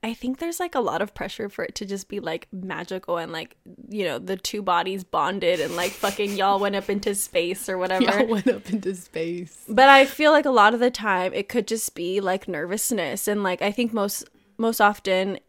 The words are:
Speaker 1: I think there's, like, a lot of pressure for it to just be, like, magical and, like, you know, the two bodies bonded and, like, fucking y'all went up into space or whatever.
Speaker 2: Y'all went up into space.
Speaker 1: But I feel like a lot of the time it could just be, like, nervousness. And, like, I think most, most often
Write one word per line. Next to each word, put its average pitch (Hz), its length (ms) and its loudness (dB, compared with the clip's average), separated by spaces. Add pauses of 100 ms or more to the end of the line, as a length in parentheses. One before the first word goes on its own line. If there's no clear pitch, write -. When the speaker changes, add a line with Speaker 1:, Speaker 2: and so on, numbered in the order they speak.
Speaker 1:
I 226 100 -4
think 254 280 -6
there's, 339 200 -6
like, 349 140 -6
a 269 60 0
lot 185 200 -2
of 202 140 -6
pressure - 340 -8
for - 160 -6
it - 120 -10
to 214 100 -8
just 196 220 -8
be, 202 120 -8
like, 170 320 -8
magical 180 680 -6
and, 165 140 -8
like, 160 240 -10 (320)
you 202 160 -4
know, 147 140 -2
the 190 180 -6
two 208 240 -6
bodies 185 440 -2
bonded 175 560 0
and, 160 160 -2
like, 180 160 -2
fucking 202 440 -2
y'all 196 220 2
went 202 180 0
up 196 140 -4
into 202 240 -2
space 180 540 -4
or 190 100 -4
whatever. 185 260 0
Speaker 2:
Y'all 202 220 2
went 220 220 0
up - 200 -2
into 196 280 -4
space. 175 720 -10
Speaker 1:
But 240 200 8
I 277 160 12
feel 302 280 4
like 302 140 6
a 277 40 2
lot 220 240 6
of 233 60 0
the 247 100 4
time 190 420 -2
it 202 160 -4
could 240 200 -2
just 226 260 -6
be, 180 260 -4
like, 190 280 -2
nervousness. 175 800 -4
And, 208 160 0
like, 180 180 -2
I 208 80 0
think 226 240 -2
most, 202 300 -2 (340)
most 226 220 0
often 196 580 2 (100)